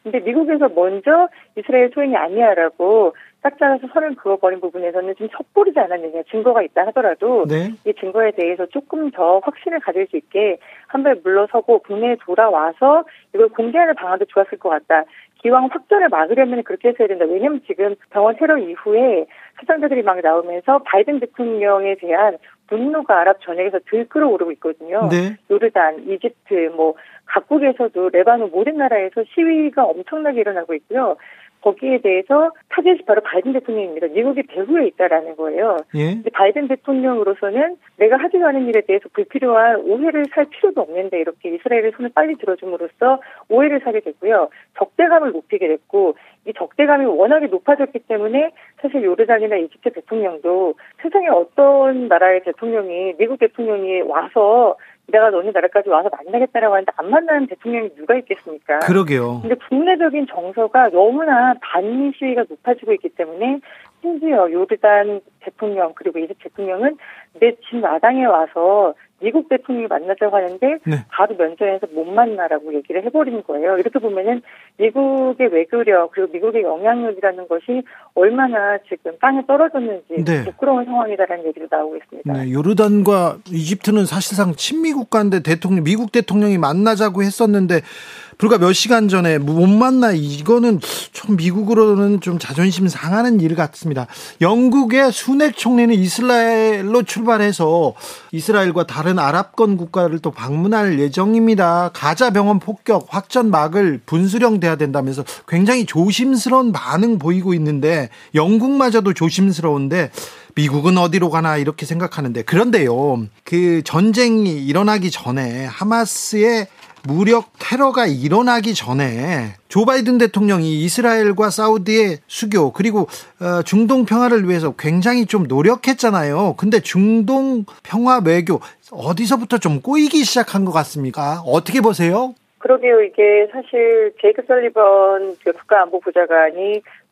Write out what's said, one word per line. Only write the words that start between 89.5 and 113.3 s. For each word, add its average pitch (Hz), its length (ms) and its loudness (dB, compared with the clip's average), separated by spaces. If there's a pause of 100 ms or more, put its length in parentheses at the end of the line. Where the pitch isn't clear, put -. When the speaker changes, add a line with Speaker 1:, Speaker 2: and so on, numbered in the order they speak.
Speaker 2:
만나, 240 440 4
이거는 165 680 0 (340)
좀 - 240 -2
미국으로는 202 800 2
좀 175 200 -6
자존심 180 480 0
상하는 214 520 0
일 160 160 0
같습니다. 151 520 -4 (340)
영국의 247 720 4
수넥 277 440 0
총리는 240 380 2
이스라엘로 220 1080 2
출발해서 190 920 0 (380)
이스라엘과 180 560 0
다른 160 320 -2
아랍권 190 580 0
국가를 170 420 -2
또 156 120 -6
방문할 170 680 -2
예정입니다. 180 920 2
가자 156 380 0
병원 202 260 2
폭격, 202 500 -2
확전 214 440 -2
막을 156 560 2
분수령돼야 185 720 2
된다면서 139 460 -2 (240)
굉장히 208 380 2
조심스러운 240 880 0
반응 175 460 0
보이고 180 340 0
있는데 151 560 0 (240)
영국마저도 220 800 2
조심스러운데 165 960 0 (460)
미국은 151 420 2
어디로 175 320 2
가나 160 280 -2
이렇게 147 280 -4
생각하는데 147 580 -6
그런데요. 147 760 2 (260)